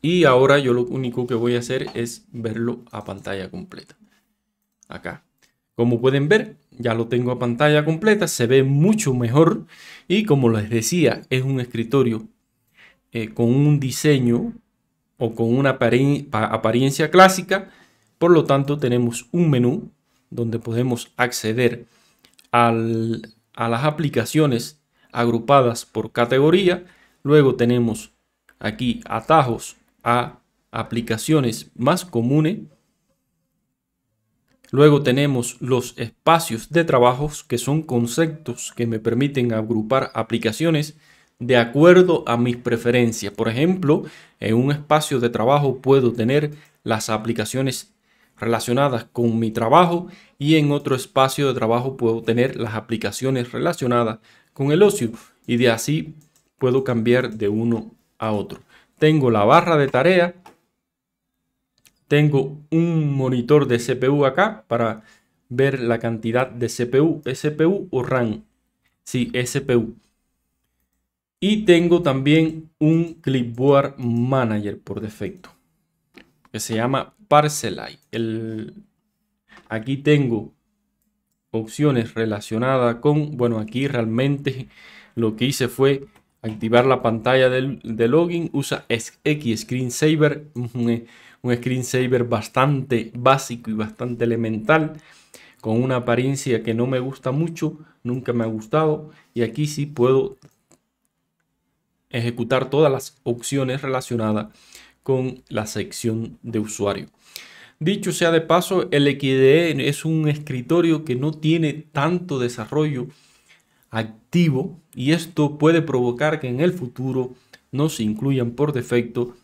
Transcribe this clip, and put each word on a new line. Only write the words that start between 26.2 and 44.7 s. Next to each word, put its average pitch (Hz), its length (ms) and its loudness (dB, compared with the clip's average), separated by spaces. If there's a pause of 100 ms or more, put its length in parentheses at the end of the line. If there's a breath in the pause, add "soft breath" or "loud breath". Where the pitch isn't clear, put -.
Luego 139 320 6
tenemos 120 580 0 (460)
aquí 113 480 -4
atajos 123 680 0 (280)
a 120 340 -2 (320)
aplicaciones 117 1040 -2
más 160 300 0
comunes. 151 540 0 (2000)
Luego 147 320 6
tenemos 135 580 0
los 123 380 -2
espacios 127 720 -2
de 165 140 2
trabajos, 139 600 2
que 120 140 -4
son 151 240 -2
conceptos 127 920 -4
que 117 120 -4
me 113 140 -4
permiten 120 520 -2
agrupar 110 600 -2
aplicaciones 131 840 -2 (420 soft breath)
de 123 180 0
acuerdo 165 680 6
a 117 100 0
mis 120 200 0
preferencias. 120 760 0
Por 113 140 -2
ejemplo, 156 560 0 (360 loud breath)
en 107 140 0
un 131 160 2